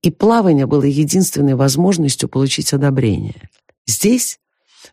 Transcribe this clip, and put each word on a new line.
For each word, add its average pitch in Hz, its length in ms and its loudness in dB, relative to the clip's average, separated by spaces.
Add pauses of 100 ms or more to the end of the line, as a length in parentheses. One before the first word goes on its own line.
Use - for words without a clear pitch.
И 170 80 2
плавание 190 560 2
было 143 180 0
единственной 143 680 0
возможностью 143 720 0
получить - 440 -2
одобрение. 131 760 -2 (360)
Здесь, - 520 -2 (540)